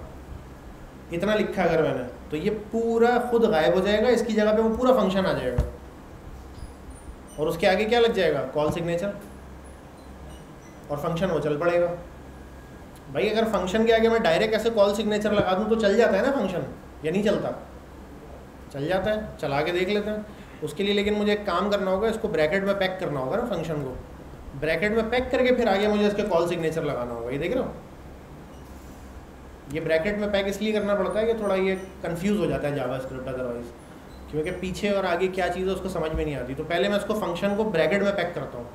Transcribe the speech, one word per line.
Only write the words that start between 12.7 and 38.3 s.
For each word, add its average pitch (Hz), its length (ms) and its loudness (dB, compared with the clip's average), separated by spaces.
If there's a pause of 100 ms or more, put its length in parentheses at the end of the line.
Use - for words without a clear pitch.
भाई 170 160 2
अगर 220 180 2
फंक्शन 208 380 2
के 226 80 8
आगे 226 160 6
मैं 226 140 4
डायरेक्ट 180 320 4
ऐसे 214 160 2
कॉल 202 240 6
सिग्नेचर 208 380 2
लगा 185 200 4
दूँ 214 160 0
तो 226 80 4
चल 214 200 4
जाता 214 200 6
है 220 80 4
ना 277 60 2
फंक्शन, 185 340 0 (400)
या 156 60 0
नहीं 202 120 2
चलता? 143 280 2 (1200)
चल 139 140 -4
जाता 190 240 2
है, 214 260 -4
चला 143 240 0
के 170 100 0
देख 180 180 0
लेते 208 200 0
हैं। 214 160 -4 (380)
उसके 151 200 -4
लिए 202 100 2
लेकिन 202 200 2
मुझे 208 180 2
एक 208 140 0
काम 185 240 2
करना 190 220 2
होगा, 196 160 2
इसको 214 220 0
ब्रैकेट 160 340 2
में 196 160 2
पैक 185 200 0
करना 147 200 -2
होगा 131 180 -2
ना 240 80 0
फंक्शन 165 380 -4
को, 127 120 -6 (640)
ब्रैकेट 165 320 0
में 220 180 2
पैक 254 220 0
करके 254 240 4
फिर 233 140 2
आगे 202 180 4
मुझे 208 200 4
इसके 202 180 2
कॉल 175 240 2
सिग्नेचर 165 340 0
लगाना 123 300 -2
होगा। 117 180 -6
ये 139 60 -4
देख 175 160 -2
रहे 262 100 0
हो, - 100 -6 (2000)
ये 156 80 -4
ब्रैकेट 160 380 2
में 208 120 -2
पैक 196 160 2
इसलिए 214 260 -2
करना 202 220 2
पड़ता 185 240 0
है 220 60 2
कि 233 100 2
थोड़ा 202 220 0
ये 190 180 2 (280)
कंफ्यूज 175 360 0
हो 165 80 2
जाता 139 200 0
है 139 80 0
JavaScript 127 520 -4
otherwise, 123 420 -6 (600)
क्योंकि 156 280 -2
पीछे 185 320 -2
और 190 140 2
आगे 180 240 2
क्या 185 200 0
चीज़ 185 180 -2
है 190 60 0
उसको 185 160 -4
समझ 160 220 -2
में 156 140 0
नहीं 147 100 -2
आती। 131 200 -6
तो 151 100 -6
पहले 180 240 2
मैं 202 80 2
उसको 202 180 -2
फंक्शन 180 400 0
को 208 120 2
ब्रैकेट 165 360 4
में 202 120 2
पैक 175 200 -2